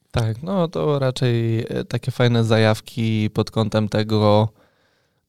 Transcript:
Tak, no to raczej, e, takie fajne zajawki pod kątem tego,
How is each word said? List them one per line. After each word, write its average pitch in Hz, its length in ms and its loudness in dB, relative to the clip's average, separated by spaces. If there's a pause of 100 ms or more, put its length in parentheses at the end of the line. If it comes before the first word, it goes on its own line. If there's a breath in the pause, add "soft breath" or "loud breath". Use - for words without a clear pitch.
(120)
Tak, 113 320 -2
no 180 240 -2
to 151 320 -2
raczej, 117 600 0 (100)
e, 123 140 -4
takie - 280 -6
fajne 120 320 2
zajawki 110 920 0
pod - 180 -2
kątem 107 380 -2
tego, 107 600 2 (800)